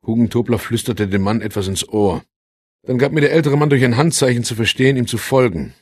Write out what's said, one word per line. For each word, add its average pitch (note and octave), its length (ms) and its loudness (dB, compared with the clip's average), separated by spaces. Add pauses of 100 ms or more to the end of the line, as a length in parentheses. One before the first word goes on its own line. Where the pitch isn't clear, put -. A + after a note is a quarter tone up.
Hugentobler A2+ 520 0
flüsterte G#2+ 500 -4
dem G2 140 0
Mann G#2+ 180 0
etwas G2+ 280 -6
ins F#2+ 200 -6
Ohr. G2 340 0 (640)
Dann B2+ 120 -2
gab C3+ 140 0
mir D#3 80 0
der C#3+ 120 2
ältere D3 240 2
Mann D3 140 2
durch C3 140 4
ein A#2+ 120 2
Handzeichen B2+ 480 0
zu A#2 100 -6
verstehen, C3 420 0
ihm A#2+ 100 0
zu A2+ 120 -4
folgen. G#2 640 0